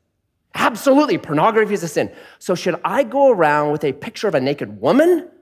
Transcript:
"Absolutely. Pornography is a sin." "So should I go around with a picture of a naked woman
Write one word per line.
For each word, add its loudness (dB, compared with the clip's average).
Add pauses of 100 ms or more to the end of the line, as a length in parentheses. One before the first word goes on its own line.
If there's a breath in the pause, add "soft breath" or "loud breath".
(540)
"Absolutely. 0
Pornography 0
is -4
a -6
sin." -4 (280 loud breath)
"So -4
should -4
I 0
go 2
around 2
with -4
a 0
picture -8
of 0
a 0
naked -6
woman 2 (120)